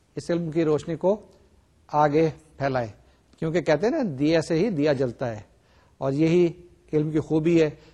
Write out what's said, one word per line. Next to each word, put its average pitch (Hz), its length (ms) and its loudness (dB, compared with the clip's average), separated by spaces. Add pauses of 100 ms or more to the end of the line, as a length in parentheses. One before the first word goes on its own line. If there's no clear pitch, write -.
(160)
اس 147 140 -6
علم 170 200 -2
کی 165 140 0
روشنی 151 320 -2
کو 196 300 -2 (600)
آگے 151 440 2 (260)
پھیلائیں، 127 320 -4 (500)
کیونکہ 160 220 -2
کہتے 156 260 2
ہیں 240 40 0
نا، 320 120 -2 (160)
دیا 156 240 2
سے 170 120 -4
ہی 190 160 0
دیا 151 220 0
جلتا 123 440 -4
ہے، 98 40 -14 (580)
اور 135 140 -4
یہی 160 400 2 (400)
علم 151 180 0
کی 156 100 0
خوبی 160 420 2
ہے۔ 151 80 0 (240)